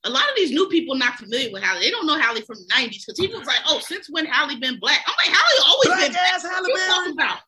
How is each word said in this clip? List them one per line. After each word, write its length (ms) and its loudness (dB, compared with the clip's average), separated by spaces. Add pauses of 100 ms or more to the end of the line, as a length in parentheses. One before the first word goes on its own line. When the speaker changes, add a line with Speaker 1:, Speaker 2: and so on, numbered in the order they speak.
Speaker 1:
a 60 -6
lot 200 0
of 60 -4
these 160 2
new 160 2
people 280 -2
not 200 0
familiar 360 -6
with 120 -10
Halle. 160 0
They 100 2
don't 160 -4
know 140 2
Halle 220 0
from 160 -16
the 80 -20 (100)
nineties 300 -2
'cause 120 -12
he 100 0
was 200 -8
like, 180 0
"Oh, 140 0
since 300 -10
when 160 -4
Halle 340 0
been 200 -4
black?" 280 2
I'm 80 -4 (100)
like, 120 0
"Halle 340 4
always 160 6
Speaker 2:
Black 140 4
Speaker 1:
been 100 2
black." 220 2
Speaker 2:
ass 100 -4
Halle 200 -4
Speaker 1:
What 40 -2
you 80 2
Speaker 2:
Berry? 140 0
Speaker 1:
talking 240 0
about? 240 -2 (100)